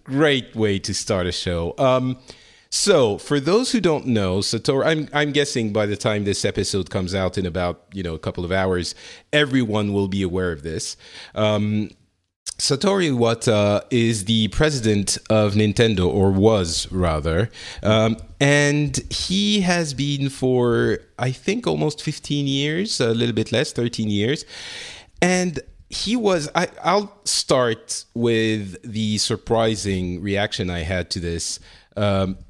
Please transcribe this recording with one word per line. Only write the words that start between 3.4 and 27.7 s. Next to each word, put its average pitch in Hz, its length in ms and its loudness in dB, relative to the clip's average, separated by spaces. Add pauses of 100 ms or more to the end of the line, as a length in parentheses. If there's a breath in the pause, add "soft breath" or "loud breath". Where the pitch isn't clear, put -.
those 202 320 2
who 226 80 2
don't 160 260 2
know, 101 320 2
Satoru, 123 480 0
I'm, 156 260 0
I'm 147 200 0
guessing 131 400 0
by 107 140 2
the 104 100 -2
time 104 280 -2
this 98 200 0
episode 98 440 -2
comes 92 260 -4
out 95 220 -2
in 92 100 -2
about, 87 460 -4
you 95 100 -8
know, 85 120 -6
a 80 40 -8
couple 92 260 -6
of 87 80 -4
hours, 92 420 0 (380 loud breath)
everyone 120 600 0
will 101 140 0
be 98 160 -2
aware 90 300 -2
of 71 100 -10
this. 80 340 -8 (380 loud breath)
Um, 107 560 0 (680)
Satoru 185 520 0
Iwata 113 800 2
is 113 360 2
the 110 220 2
president 110 720 2 (100)
of 107 260 4
Nintendo, 107 520 4
or 98 240 4
was, 95 640 4
rather. 82 580 0 (320 loud breath)
Um, 110 360 2 (200)
and 143 580 2 (140)
he 202 520 0
has 175 320 0
been 139 340 -2
for, 123 720 2 (180)
I 127 140 -2
think, 214 340 -4
almost 151 360 -2
fifteen 143 440 -4
years, 151 540 -2
a 113 140 2
little 117 200 0
bit 110 160 -2
less, 120 220 0
thirteen 120 380 -2
years. 107 340 0 (760 loud breath)
And 180 380 0 (300)
he - 280 -4
was, 185 380 0
I, 175 140 0 (140)
I'll 202 420 -2
start - 880 0